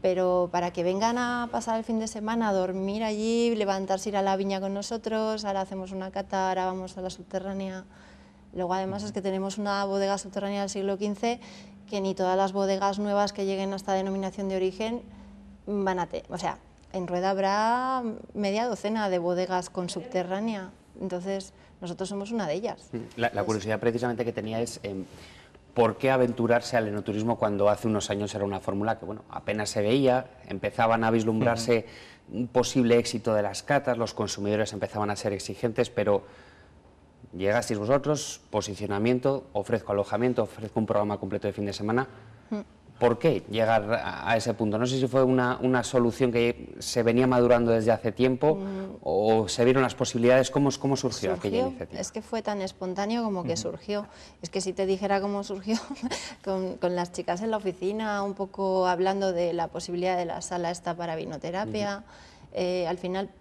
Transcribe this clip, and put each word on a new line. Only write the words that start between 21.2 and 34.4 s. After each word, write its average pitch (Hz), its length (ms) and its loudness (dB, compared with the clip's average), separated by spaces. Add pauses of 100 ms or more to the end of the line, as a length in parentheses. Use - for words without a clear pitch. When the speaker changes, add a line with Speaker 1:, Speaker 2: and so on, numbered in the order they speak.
Speaker 1:
nosotros 180 280 -6
somos 202 220 -6
una 220 140 -2
de 151 80 -2
ellas. 202 360 -6 (260)
Speaker 3:
La, 117 140 2
la - 20 -2
Speaker 1:
Pues 101 140 0
Speaker 3:
curiosidad 107 340 0
precisamente 117 440 0
que 110 100 -2
tenía 110 280 -4
es, - 220 -6
em, 95 200 -6 (680)
¿por 113 240 4
qué 131 120 2
aventurarse 120 680 4
al 110 100 2
enoturismo 107 500 -2
cuando 104 300 2
hace 104 220 2
unos 104 200 0
años 104 240 -2
era 101 120 -2
una 98 160 -4
fórmula 104 360 -2
que, - 80 -14
bueno, 107 240 -10
apenas 107 400 -4
se 107 120 0
veía, 127 440 4 (220)
empezaban 113 560 2
a 113 80 4
vislumbrarse 113 760 2 (440)
Speaker 2:
Ujú. - 80 -8
Speaker 3:
un 120 100 -4
posible 120 500 4
éxito 117 360 0
de 107 80 4
las 98 200 -4
catas, 135 360 0
los 113 160 -2
consumidores 104 580 -2